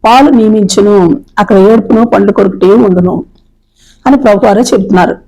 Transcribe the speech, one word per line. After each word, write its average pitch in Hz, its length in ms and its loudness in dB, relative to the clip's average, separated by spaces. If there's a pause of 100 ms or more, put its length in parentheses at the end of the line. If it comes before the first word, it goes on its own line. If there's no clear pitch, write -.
పాలు 262 240 2
నియమించును. 208 880 0 (200)
అక్కడ 202 180 0
ఏడుపును 220 480 2
పండ్లు 202 260 0
కొరుకుటే 190 360 -2
ఉండును" 185 580 0 (800)
అని 269 100 2
ప్రభువారే 208 440 0
చెప్తున్నారు. 190 560 -2 (100)